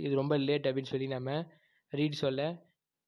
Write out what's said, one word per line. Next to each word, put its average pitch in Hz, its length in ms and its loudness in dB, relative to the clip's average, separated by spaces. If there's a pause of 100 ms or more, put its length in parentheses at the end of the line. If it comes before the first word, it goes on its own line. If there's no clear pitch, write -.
இது 143 140 0
ரொம்ப 143 240 4
லேட்" 139 280 2
அப்படின்னு 131 260 -2
சொல்லி 135 140 -2
நம்ம 131 240 -4 (600)
ரீட் 147 200 2
சொல்ல, 139 280 0 (680)